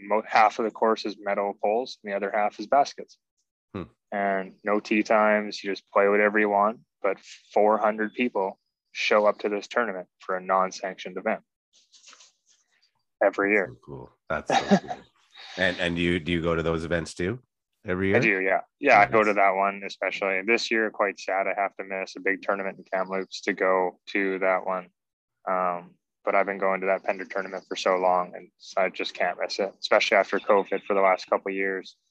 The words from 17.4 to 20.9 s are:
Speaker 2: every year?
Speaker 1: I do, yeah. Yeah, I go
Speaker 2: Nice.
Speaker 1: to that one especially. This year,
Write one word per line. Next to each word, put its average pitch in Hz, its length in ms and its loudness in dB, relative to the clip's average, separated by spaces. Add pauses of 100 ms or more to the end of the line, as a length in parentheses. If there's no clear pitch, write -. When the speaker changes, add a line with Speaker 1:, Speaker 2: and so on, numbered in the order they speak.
Speaker 2:
every 95 220 -2
year? 101 80 2
Speaker 1:
I 120 40 4
do, 104 200 2
yeah. 95 200 0 (180)
Yeah, 123 220 6
I 98 60 6
go 113 120 2
Speaker 2:
Nice. 107 100 4
Speaker 1:
to 104 60 2
that 98 200 4
one 98 320 0
especially. 95 600 -4
This 113 240 0
year, 110 200 0